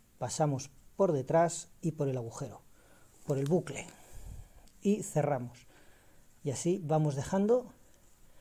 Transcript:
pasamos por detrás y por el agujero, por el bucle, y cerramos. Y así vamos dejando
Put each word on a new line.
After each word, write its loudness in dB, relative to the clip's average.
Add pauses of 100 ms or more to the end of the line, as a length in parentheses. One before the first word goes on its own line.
(200)
pasamos 0 (260)
por 4
detrás 2 (120)
y 0
por -2
el 0
agujero, -8 (640)
por 0
el 0
bucle, -2 (960)
y 2
cerramos. -2 (800)
Y -2
así -2
vamos 2
dejando 2 (680)